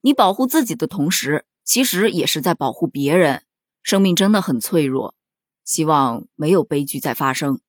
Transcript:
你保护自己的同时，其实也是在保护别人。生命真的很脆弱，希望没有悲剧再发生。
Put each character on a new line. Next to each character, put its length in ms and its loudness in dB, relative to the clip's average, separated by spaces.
你 120 2
保 200 4
护 140 -2
自 180 0
己 100 -6
的 120 -4
同 240 -2
时， 340 -2
其 200 2
实 260 0
也 160 -2
是 140 -4
在 140 0
保 180 -4
护 140 -4
别 280 -2
人。 280 4
生 180 0
命 160 4
真 160 4
的 80 4
很 180 -2
脆 280 0
弱， 280 -4
希 200 -2
望 400 0
没 140 -2
有 140 4
悲 200 -2
剧 140 -10
再 140 -6
发 220 -2
生。 340 -4